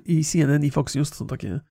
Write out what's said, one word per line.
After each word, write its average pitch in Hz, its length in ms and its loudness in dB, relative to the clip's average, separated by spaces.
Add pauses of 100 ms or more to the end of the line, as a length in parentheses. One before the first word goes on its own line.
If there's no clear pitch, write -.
i 160 200 2
C 165 140 2
N 139 100 4
N, 147 140 4
i 143 80 2
Fox - 240 -2
News 143 140 0
to - 60 -14
są 156 120 -10
takie, 127 320 -8 (120)